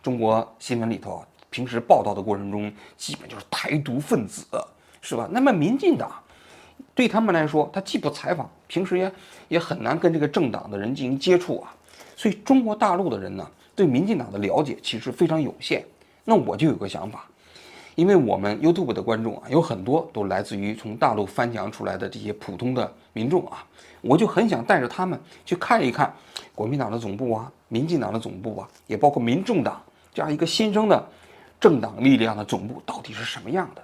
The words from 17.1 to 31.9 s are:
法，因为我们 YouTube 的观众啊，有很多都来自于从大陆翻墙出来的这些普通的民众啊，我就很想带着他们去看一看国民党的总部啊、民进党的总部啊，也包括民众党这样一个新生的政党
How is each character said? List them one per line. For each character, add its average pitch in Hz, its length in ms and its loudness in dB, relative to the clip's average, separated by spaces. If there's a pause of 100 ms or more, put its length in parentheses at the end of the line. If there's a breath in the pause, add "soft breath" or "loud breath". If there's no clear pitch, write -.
法， - 140 -16 (720 loud breath)
因 165 100 4
为 196 100 8
我 110 200 4
们 104 240 0
YouTube 165 320 2
的 101 100 -4
观 110 200 0
众 110 160 -4
啊， - 120 -18
有 151 100 6
很 95 240 -2
多 143 280 0
都 104 120 -2
来 95 180 0
自 104 140 -8
于 101 180 -4
从 110 220 -10
大 123 180 2
陆 104 120 0
翻 120 260 -2
墙 104 180 -6
出 107 140 -12
来 95 140 -4
的 98 100 -6
这 110 100 -12
些 104 160 -8
普 - 220 -12
通 123 160 -4
的 113 180 -2 (220 soft breath)
民 113 160 -4
众 170 200 2
啊， - 160 -14 (360 loud breath)
我 131 160 4
就 208 100 4
很 220 220 2
想 123 160 0
带 180 160 4
着 123 80 -2
他 - 160 -4
们 175 160 -4 (240 loud breath)
去 - 120 -2
看 220 280 2
一 120 80 2
看 139 180 0 (440 loud breath)
国 107 120 -4
民 139 120 -2
党 117 120 -2
的 117 80 -4
总 104 160 -6
部 120 200 -2
啊、 117 180 -8 (160)
民 120 180 0
进 165 140 0
党 101 100 -2
的 110 80 -2
总 98 220 -8
部 101 180 -8
啊， 98 100 -12 (180)
也 104 100 -4
包 147 140 6
括 139 120 0
民 131 220 2
众 190 180 2
党 - 200 -4 (320 soft breath)
这 - 80 -4
样 151 100 -2
一 147 40 -2
个 160 100 0
新 214 260 0
生 214 160 2
的 139 180 2 (540 loud breath)
政 160 180 8
党 107 240 -4